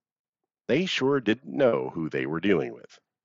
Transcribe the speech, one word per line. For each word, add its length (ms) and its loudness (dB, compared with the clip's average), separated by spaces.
They 180 2
sure 360 0
didn't 360 -2
know 380 2
who 160 -4
they 160 -2
were 140 -4
dealing 340 2
with. 240 -20